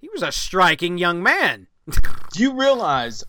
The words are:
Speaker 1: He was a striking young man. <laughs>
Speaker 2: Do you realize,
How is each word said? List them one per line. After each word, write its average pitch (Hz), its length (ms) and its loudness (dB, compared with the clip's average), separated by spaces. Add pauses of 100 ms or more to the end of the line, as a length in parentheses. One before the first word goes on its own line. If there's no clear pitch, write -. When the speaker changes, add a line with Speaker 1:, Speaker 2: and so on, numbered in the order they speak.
Speaker 1:
He 311 100 -20
was 381 120 -8
a 151 80 -4
striking 175 680 -2
young 175 260 -2
man. 214 440 -2 (100)
<laughs> - 560 4
Speaker 2:
Do 196 100 -4
you 269 100 0
realize, 170 760 -2